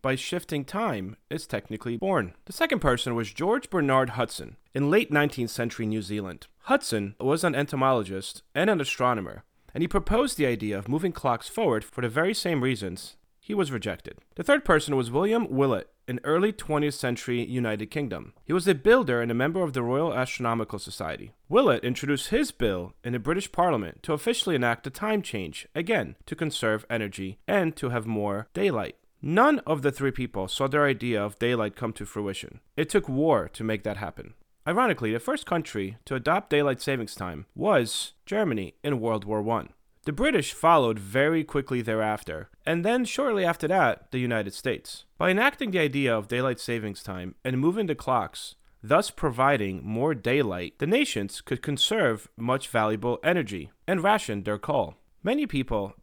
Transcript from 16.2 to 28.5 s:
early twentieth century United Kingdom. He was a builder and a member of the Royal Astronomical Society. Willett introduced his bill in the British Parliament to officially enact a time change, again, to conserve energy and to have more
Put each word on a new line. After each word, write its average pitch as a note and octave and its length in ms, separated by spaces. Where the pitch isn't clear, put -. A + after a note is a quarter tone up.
early F3 280
twentieth D3 440
century A#2+ 480
United A2 420
Kingdom. G#2 460
He D3 80
was F3 140
a F#3+ 80
builder C#3+ 480
and A#2 80
a A#2 40
member D#3 280
of D3 120
the B2+ 80
Royal C#3 300
Astronomical A#2 680
Society. D#2+ 500
Willett F#3 360
introduced C3+ 460
his C4 200
bill F#2+ 440
in A#2+ 80
the B2 80
British E3+ 320
Parliament C#3 500
to D#3+ 100
officially F#3 440
enact A#2+ 320
a - 20
time G#3+ 320
change, F#2 500
again, E3+ 440
to - 80
conserve A2+ 560
energy G2+ 560
and F3+ 300
to B2+ 140
have A#2 160
more G#2 460